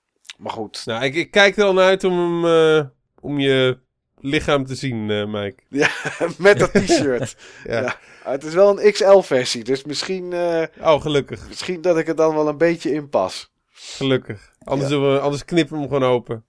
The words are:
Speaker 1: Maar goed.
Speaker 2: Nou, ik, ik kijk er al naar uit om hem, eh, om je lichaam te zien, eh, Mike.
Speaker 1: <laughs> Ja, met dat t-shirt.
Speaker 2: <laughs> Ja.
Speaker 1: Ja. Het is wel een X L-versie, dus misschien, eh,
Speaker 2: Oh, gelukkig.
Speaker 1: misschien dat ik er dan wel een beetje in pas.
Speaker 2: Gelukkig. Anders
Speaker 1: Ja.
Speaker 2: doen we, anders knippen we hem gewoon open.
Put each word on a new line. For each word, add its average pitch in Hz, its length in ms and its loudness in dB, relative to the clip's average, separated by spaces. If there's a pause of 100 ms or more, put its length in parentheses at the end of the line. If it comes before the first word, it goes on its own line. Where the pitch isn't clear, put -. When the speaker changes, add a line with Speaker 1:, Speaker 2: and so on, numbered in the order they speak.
(380)
Speaker 1:
Maar 107 140 -10
goed. 110 340 -12
Speaker 2:
Nou, 117 180 -6
ik, 139 120 -4
ik 165 160 -6
kijk 202 260 2
er 208 60 2
al 196 100 2
naar 185 120 4
uit 190 180 2
om 180 140 0 (260)
hem, - 20 0 (340)
eh, 143 60 0 (340)
om 143 200 -6
je 131 380 2 (420)
lichaam 143 460 -2
te 131 100 -8
zien, 113 360 -6
eh, 104 140 -2
Mike. 101 440 -8
Speaker 1:
<laughs> 139 120 -4
Ja, - 80 2 (480)
met 185 220 6
dat 175 140 2
t-shirt. 175 640 0
Speaker 2:
<laughs> - 260 -20
Ja. 117 180 -4
Speaker 1:
Ja. 117 140 -6 (280)
Het 135 200 -6
is 156 100 -10
wel 196 300 6
een 208 80 6
X - 80 -8
L-versie, 151 640 4
dus 135 200 -4
misschien, 180 500 -8
eh, 170 300 -2 (180)
Speaker 2:
Oh, 147 200 4
gelukkig. 143 460 -4
Speaker 1:
misschien 180 340 -8
dat 170 160 2
ik 156 100 -2
er 160 80 -2
dan 160 200 2
wel 151 120 0
een 151 100 -4
beetje 165 340 0
in 147 180 -4
pas. - 420 -4 (200)
Speaker 2:
Gelukkig. - 800 -6 (120)
Anders 135 260 -4
Speaker 1:
Ja. 147 80 0
Speaker 2:
doen 139 160 2
we, 139 60 2
anders 143 260 -4
knippen 160 280 0
we 151 60 -8
hem 139 120 -6
gewoon 131 180 0
open. 117 400 -2